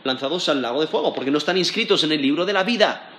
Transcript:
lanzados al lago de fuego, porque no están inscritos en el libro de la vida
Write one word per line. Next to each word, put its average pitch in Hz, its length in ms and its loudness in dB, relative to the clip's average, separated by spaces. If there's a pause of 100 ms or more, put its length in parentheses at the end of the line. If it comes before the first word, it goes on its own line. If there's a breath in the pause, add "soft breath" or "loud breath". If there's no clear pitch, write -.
lanzados 139 440 -4
al 143 140 0
lago 123 180 -2
de 156 60 0
fuego, - 260 0
porque 131 200 -4
no 147 80 2
están 180 180 0
inscritos 190 460 2
en 156 80 0
el 151 100 0
libro 147 240 2
de 202 80 -2
la 190 100 2
vida 190 560 0